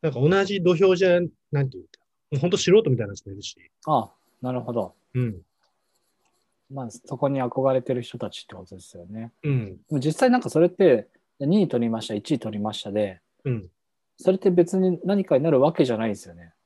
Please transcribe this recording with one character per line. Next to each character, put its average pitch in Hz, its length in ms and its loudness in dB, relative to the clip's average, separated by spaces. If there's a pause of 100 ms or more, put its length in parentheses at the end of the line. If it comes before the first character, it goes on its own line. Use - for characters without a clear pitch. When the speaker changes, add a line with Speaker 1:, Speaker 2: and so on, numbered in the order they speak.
Speaker 1:
な 160 100 -2
ん - 20 -10
か 120 80 -4
同 185 240 4
じ 196 160 -4
土 175 160 4
俵 185 180 6
じ 185 120 2
ゃ、 175 140 4 (300)
な 143 140 0
ん 131 60 -4
て 127 60 -18
い 90 40 -16
う 87 40 -20
か、 - 60 -20 (400)
も 147 80 -4
う - 20 -2
ほ 156 60 0
ん 175 40 2
と 175 60 0
素 - 140 0
人 208 200 6
み 127 60 2
た 110 80 -2
い 101 40 -8
な 101 60 -10
人 - 160 -18
も 98 40 -12
い - 20 -14
る 101 60 -16
し。 - 140 -14 (300)
Speaker 2:
あ、 131 260 0 (280)
な 127 120 -6
る 127 80 -6
ほ 113 120 -10
ど。 117 220 -6 (200)
Speaker 1:
う 127 60 -2
ん。 107 220 -4 (1300)
Speaker 2:
ま 135 140 -10
あ、 113 60 -10
そ - 280 -12
こ 143 100 0
に 139 140 -2
憧 131 300 -2
れ 131 100 0
て 131 100 -4
る 123 100 -2
人 - 140 -14
た 107 140 -8
ち - 140 -16
っ - 20 -20
て - 80 -20
こ 90 100 -16
と 95 120 -20
で 92 40 -20
す - 160 -20
よ 87 100 -18
ね。 110 260 -14 (100)
Speaker 1:
う 147 80 -4
ん。 107 260 -4
Speaker 2:
で - 140 -20
も 147 100 -2
実 156 200 -2
際 262 100 4
な 247 80 4
ん - 20 0
か - 80 -8
そ 170 120 2
れ 175 80 6
っ - 20 2
て、 147 380 4 (320)
二 190 240 2
位 - 40 -4
取 117 160 0
り 117 60 -2
ま 113 100 -4
し 113 60 -12
た、 113 80 -6
一 104 220 -2
位 - 20 -4
取 107 200 -8
り 101 40 -4
ま 107 100 -4
し - 100 -12
た 101 100 -10
で、 101 280 -2 (240)
Speaker 1:
う 139 60 -4
ん。 104 200 -6 (460)
Speaker 2:
そ - 140 0
れ 190 60 2
っ - 20 -6
て 190 120 2
別 175 280 2
に 185 260 0
何 190 200 0
か - 120 2
に 135 60 4
な 160 80 2
る 135 100 4
わ 151 120 4
け 160 120 2
じ 127 80 -2
ゃ 107 60 -4
な 113 80 -4
い 110 40 -2
で 101 40 -4
す - 140 -16
よ 85 60 -20
ね。 85 200 -20 (120)